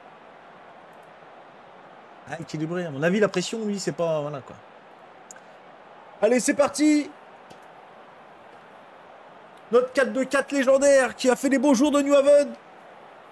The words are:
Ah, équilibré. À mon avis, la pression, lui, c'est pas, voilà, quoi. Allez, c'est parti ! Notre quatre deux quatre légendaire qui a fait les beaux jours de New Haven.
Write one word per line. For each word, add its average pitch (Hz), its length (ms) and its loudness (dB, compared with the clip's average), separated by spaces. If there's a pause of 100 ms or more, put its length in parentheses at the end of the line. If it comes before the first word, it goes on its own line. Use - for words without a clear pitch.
(2250)
Ah, 160 100 -12
équilibré. 165 460 -8
À 151 60 -10
mon 135 100 -6
avis, 180 160 2
la 202 80 4
pression, 202 380 -6
lui, 202 160 -6
c'est 180 100 -6
pas, 160 300 -4
voilà, 147 200 -10
quoi. 98 140 -20 (1700)
Allez, 240 180 2
c'est - 160 -2
parti ! 294 560 0 (2500)
Notre 254 200 2
quatre 240 200 -2
deux 254 140 -2
quatre 269 260 -4
légendaire 269 640 2
qui 254 120 -2
a 240 60 4
fait 262 140 -4
les 262 100 0
beaux 277 160 2
jours 277 160 2
de 285 120 0
New 285 120 0
Haven. 277 400 4 (760)